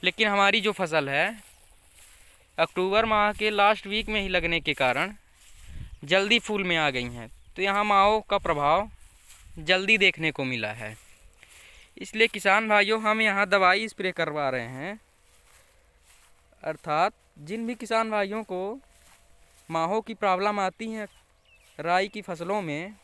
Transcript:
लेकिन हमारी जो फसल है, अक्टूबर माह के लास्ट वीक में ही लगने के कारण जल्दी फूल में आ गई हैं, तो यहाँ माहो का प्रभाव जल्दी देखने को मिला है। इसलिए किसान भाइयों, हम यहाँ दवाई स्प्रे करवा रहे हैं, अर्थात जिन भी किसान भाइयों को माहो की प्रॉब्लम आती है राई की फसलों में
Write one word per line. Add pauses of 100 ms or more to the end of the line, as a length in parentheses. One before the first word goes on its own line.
लेकिन
हमारी
जो
फसल
है, (1200)
अक्टूबर
माह
के
लास्ट
वीक
में
ही
लगने
के
कारण (920)
जल्दी
फूल
में
आ
गई
हैं, (260)
तो
यहाँ
माहो (100)
का
प्रभाव (720)
जल्दी
देखने
को
मिला
है। (1000)
इसलिए
किसान
भाइयों,
हम
यहाँ
दवाई
स्प्रे
करवा
रहे
हैं, (1600)
अर्थात (280)
जिन
भी
किसान
भाइयों
को (880)
माहो
की
प्रॉब्लम
आती
है (720)
राई
की
फसलों
में